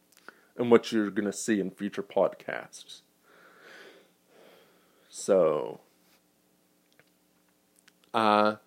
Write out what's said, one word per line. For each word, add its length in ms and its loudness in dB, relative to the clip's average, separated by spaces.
and 140 0
what 200 6
you're 200 0
gonna 200 -4
see 300 -2
in 100 -4
future 320 -10
podcasts. 1000 -4
So, 720 0
uh, 440 2